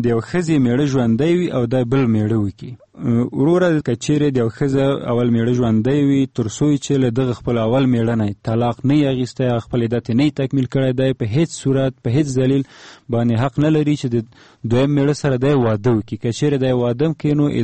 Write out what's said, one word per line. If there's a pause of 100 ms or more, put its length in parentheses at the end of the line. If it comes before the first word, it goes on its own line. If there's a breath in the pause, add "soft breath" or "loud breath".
د
یو
ښځې
مېړه
ژوندی
وي
او
دا
بل
مېړه
وکړي، (640)
وروره،
که
چیرې
د
یو
ښځه (260)
اول
مېړه
ژوندی
وي،
تر (100)
څو (180)
چې (100)
له
دغه
خپل
اول
مېړه
نه
طلاق
نه
یې
اخیستی، (180)
خپل
عدت
یې
نه
یې
تکمیل
کړی،
دی (100)
په
هیڅ (120)
صورت، (120)
په
هیڅ
دلیل (500 loud breath)
باندې
حق
نه
لري
چې
د (480 loud breath)
دویم
مېړه
سره
دی
واده
وکړي.
که
چیرې
دی
واده
هم
کوي،
نو (160)